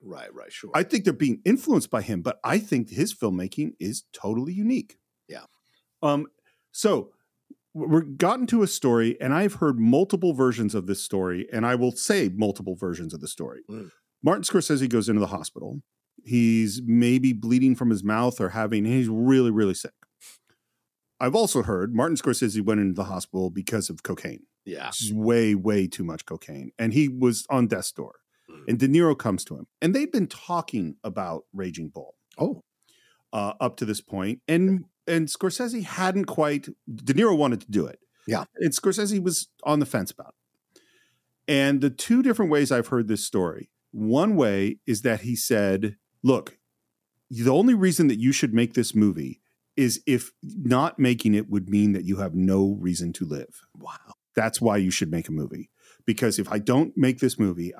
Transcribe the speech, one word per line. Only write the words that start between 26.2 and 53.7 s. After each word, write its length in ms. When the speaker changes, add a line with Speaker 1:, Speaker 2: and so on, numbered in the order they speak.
Speaker 2:
cocaine. 520
And 140
he 160
was 420
on 160
death's 260
door. 240
Speaker 1:
Mm. 180
Speaker 2:
And 100
De 100
Niro 280
comes 280
to 120
him. 100
And 140
they'd 160
been 160
talking 800
about 480
Raging 360
Bull. 260
Speaker 1:
Oh. 240
Speaker 2:
Uh, 280
up 180
to 60
this 160
point. 480
And, 360
and 220
Scorsese 560
hadn't 420
quite, 420
De 220
Niro 220
wanted 260
to 80
do 160
it. 120
Speaker 1:
Yeah. 180
Speaker 2:
And 160
Scorsese 500
was 260
on 160
the 60
fence 240
about 240
it. 60
And 340
the 100
two 320
different 280
ways 220
I've 160
heard 180
this 180
story, 460
one 420
way 520
is 160
that 180
he 160
said, 600
"Look, 360
the 220
only 220
reason 340
that 100
you 140
should 220
make 200
this 200
movie 460
is 300
if 260
not 560
making 360
it 160
would 180
mean 240
that 120
you 120
have 180
no 460
reason 320
to 140
live. 340